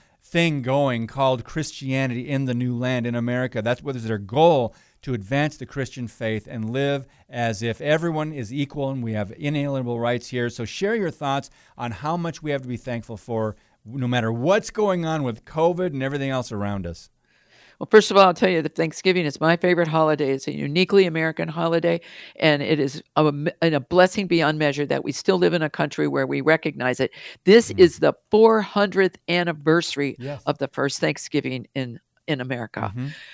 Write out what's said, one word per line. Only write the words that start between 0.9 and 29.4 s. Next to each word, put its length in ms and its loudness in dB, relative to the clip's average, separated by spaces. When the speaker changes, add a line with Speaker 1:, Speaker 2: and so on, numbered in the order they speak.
Speaker 1:
called 360 0
Christianity 840 -4
in 160 -2
the 80 -2
New 200 -2
Land 320 -2
in 100 -2
America. 460 -2
That 220 -2
was 220 -8
their 120 -2
goal, 560 2
to 140 -4
advance 420 -2
the 80 -14
Christian 420 -8
faith 400 -6
and 220 -8
live 380 -2
as 360 -4
if 180 -4
everyone 500 0
is 220 -10
equal 380 -4
and 120 -6
we 100 -4
have 220 -4
inalienable 640 -4
rights 280 -2
here. 200 -2
So 160 -8
share 320 -4
your 140 -2
thoughts 400 -6
on 140 -8
how 280 -4
much 260 -8
we 80 -4
have 100 -2
to 60 -14
be 100 -6
thankful 400 -10
for, 380 -4
no 240 -6
matter 240 0
what's 380 0
going 360 -2
on 180 -2
with 200 -6
covid 440 0
and 160 -4
everything 260 -4
else 220 -4
around 340 -4
us. 240 -12
Speaker 2:
Well, 100 -8
first 220 8
of 60 6
all, 100 10
I'll 80 4
tell 160 2
you 100 2
that 140 -4
Thanksgiving 500 0
is 160 -4
my 160 4
favorite 300 2
holiday. 460 2
It's 140 -4
a 80 -8
uniquely 520 4
American 420 -2
holiday, 500 0
and 260 2
it 180 0
is 220 -4
a, 100 4
and 480 0
a 60 2
blessing 480 2
beyond 320 2
measure 260 0
that 180 -2
we 80 -6
still 280 0
live 160 4
in 80 0
a 80 -2
country 360 -2
where 200 0
we 140 -2
recognize 580 0
it. 100 0
This 300 8
Speaker 1:
Mm. 60 -4
Speaker 2:
is 180 8
the 160 4
four 320 6
hundredth 560 0
anniversary 920 0